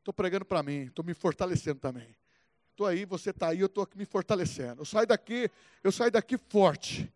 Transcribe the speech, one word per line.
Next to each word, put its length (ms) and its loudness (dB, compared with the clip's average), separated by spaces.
Estou 120 -10
pregando 320 -2
para 180 0
mim, 260 -4
estou 140 -10
me 120 -6
fortalecendo 640 -2
também. 340 -8
Estou 140 -2
aí, 200 -2
você 240 -6
está 180 -2
aí, 120 0
eu 60 4
estou 160 -2
aqui 140 -8
me 80 -8
fortalecendo. 800 -2
Eu 20 -10
saio 220 2
daqui, 440 0
eu 80 4
saio 200 2
daqui 260 2
forte. 800 2